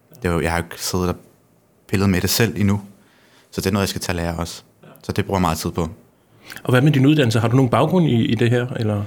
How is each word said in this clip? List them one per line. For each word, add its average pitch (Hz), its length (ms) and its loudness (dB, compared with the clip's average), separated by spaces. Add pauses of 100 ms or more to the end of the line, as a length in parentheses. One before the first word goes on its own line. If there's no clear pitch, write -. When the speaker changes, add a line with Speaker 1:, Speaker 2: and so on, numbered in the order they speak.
(220)
Speaker 1:
Det 92 60 -2
er 87 40 0
jo, 85 80 0
jeg 80 120 -2
har 85 60 0
jo 87 60 -4
ikke - 180 -14
siddet 92 260 -2
og 87 80 -2 (720)
pillet 98 220 2
med 87 100 2
det 90 100 -2
selv 104 300 0
endnu, 101 200 2 (720)
så - 100 -8
det 87 60 -2
er 95 60 2
noget, 101 100 2
jeg 92 60 0
skal - 120 -6
tage 92 160 -4
lære 85 200 -4
også. 85 260 -8 (400)
Så - 100 -8
det 101 140 -2
bruger 98 120 -2
jeg 92 40 2
meget 80 160 0
tid 87 120 -4
på. 85 180 -4 (760)
Speaker 2:
Og - 60 -2
hvad 123 120 4
med 151 100 4
din 143 140 4
uddannelse? 135 340 4
Har 113 80 2
du 117 80 2
nogen 135 140 2
baggrund 160 360 2
i, 120 200 2
i 120 80 0
det 113 160 2
her, 123 180 0
eller? 104 380 -2